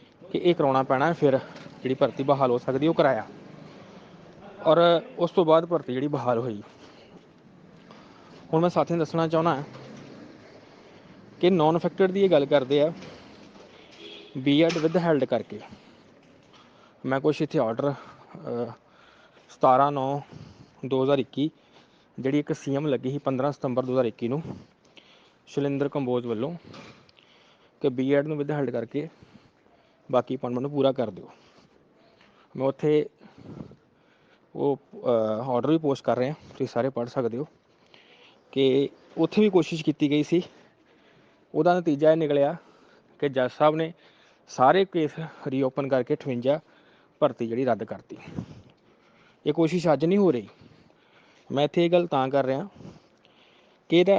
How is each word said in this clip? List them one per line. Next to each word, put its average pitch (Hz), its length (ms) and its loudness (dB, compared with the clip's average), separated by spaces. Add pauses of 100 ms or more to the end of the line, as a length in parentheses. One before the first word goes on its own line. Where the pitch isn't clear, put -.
(320)
ਕਿ - 60 -2
ਇਹ 175 160 2
ਕਰਾਉਣਾ 135 280 2
ਪੈਣਾ, 139 300 2
ਫਿਰ 139 260 2 (440)
ਜਿਹੜੀ 127 120 -2
ਭਰਤੀ 131 280 0
ਬਹਾਲ 135 280 2
ਹੋ 123 80 0
ਸਕਦੀ 135 280 -2
ਉਹ 165 80 2
ਕਰਾਇਆ, 135 320 2 (1400)
ਔਰ 165 360 4 (160)
ਉਸ 175 120 -2
ਤੋਂ 185 140 2
ਬਾਅਦ 160 220 4
ਭਰਤੀ 156 280 -4
ਜਿਹੜੀ 131 120 -2
ਬਹਾਲ 123 320 -2
ਹੋਈ। 113 240 -6 (1900)
ਹੁਣ 160 100 2
ਮੈਂ 175 80 2
ਸਾਥੀਆਂ 170 260 0
ਨੂੰ 160 100 0
ਦੱਸਣਾ 165 220 -2
ਚਾਹੁੰਦਾ 160 340 0 (1800)
ਕਿ 180 100 6
ਨਾਨ 165 260 4
ਅਫੈਕਟਡ 185 340 0
ਦੀ 196 120 -2
ਇਹ 190 80 6
ਗੱਲ 143 160 6
ਕਰਦੇ 143 360 2
ਆ 165 100 2 (1500)
ਬੀਐਡ 143 340 2
withheld 160 540 0
ਕਰਕੇ। 107 340 -4 (1500)
ਮੈਂ 135 140 -2
ਕੁਛ 151 220 0
ਇੱਥੇ 151 160 -2
ਆਰਡਰ, 120 320 -2
ਅਹ, 120 840 -10 (760)
ਸਤਾਰਾਂ 139 440 4
ਨੌਂ 139 280 -2 (680)
ਦੋ 131 180 0
ਹਜ਼ਾਰ 143 140 2
ਇੱਕੀ, 135 320 -4 (680)
ਜਿਹੜੀ 139 180 0
ਇੱਕ 147 140 -2
ਸੀ 139 240 -4
ਐਮ 151 100 -2
ਲੱਗੀ 127 240 -2
ਸੀ 143 80 -4
ਪੰਦਰਾਂ 135 340 -2
ਸਤੰਬਰ 127 320 -4
ਦੋ 127 80 -6
ਹਜ਼ਾਰ 127 120 2
ਇੱਕੀ 117 240 -6
ਨੂੰ 147 140 -4 (1040)
ਸ਼ੈਲੇਂਦਰ 139 420 -4
ਕੰਬੋਜ 123 380 -4
ਵੱਲੋਂ, 120 280 -6 (1300)
ਕਿ 147 80 0
ਬੀਐਡ 135 380 0
ਨੂੰ 151 120 -6
withheld 143 340 -4
ਕਰਕੇ 127 360 -6 (1040)
ਬਾਕੀ 127 240 0
ਅਪਾਇੰਟਮੈਂਟ 123 260 -6
ਨੂੰ 143 80 -6
ਪੂਰਾ 135 220 2
ਕਰ 113 180 -4
ਦਿਓ। 90 200 -16 (1300)
ਮੈਂ 131 100 -2
ਉੱਥੇ 147 400 0 (1500)
ਉਹ, 139 240 -2 (160)
ਅਹ, 117 560 -2
ਆਰਡਰ 123 200 0
ਵੀ 160 80 4
ਪੋਸਟ 143 260 -4
ਕਰ 120 140 0
ਰਿਹਾ, 127 140 -2
ਤੁਸੀਂ - 340 -10
ਸਾਰੇ 120 220 -2
ਪੜ੍ਹ 120 220 -8
ਸਕਦੇ 117 280 -4
ਹੋ, 151 80 -8 (1080)
ਕਿ 135 360 2 (280)
ਉੱਥੇ 165 260 2
ਵੀ 214 80 6
ਕੋਸ਼ਿਸ਼ 170 340 0
ਕੀਤੀ 147 260 0
ਗਈ 147 120 2
ਸੀ। 170 200 0 (1120)
ਉਹਦਾ 175 260 2
ਨਤੀਜਾ 156 300 2
ਇਹ 160 60 6
ਨਿਕਲਿਆ 147 400 0 (640)
ਕਿ 143 100 -2
ਜੱਜ 127 300 -2
ਸਾਹਿਬ 151 180 4
ਨੇ 160 160 -4 (560)
ਸਾਰੇ 156 360 4
ਕੇਸ 160 260 -2 (360)
ਰੀਓਪਨ 135 420 -2
ਕਰਕੇ 131 260 0
ਅਠਵੰਜਾ 135 460 -2 (600)
ਭਰਤੀ 123 260 0
ਜਿਹੜੀ 117 180 -2
ਰੱਦ 113 200 -2
ਕਰਤੀ। - 320 -14 (1300)
ਇਹ 147 60 2
ਕੋਸ਼ਿਸ਼ 165 400 0
ਅੱਜ 139 120 0
ਨਹੀਂ 185 140 2
ਹੋ 185 140 4
ਰਹੀ। 107 160 -4 (1040)
ਮੈਂ 139 120 0
ਇੱਥੇ 170 200 2
ਇਹ 170 60 2
ਗੱਲ 175 160 4
ਤਾਂ 135 220 0
ਕਰ 139 160 2
ਰਿਹਾ 135 240 -2 (1200)
ਕਿ 165 120 6
ਇਹਦਾ, 185 180 6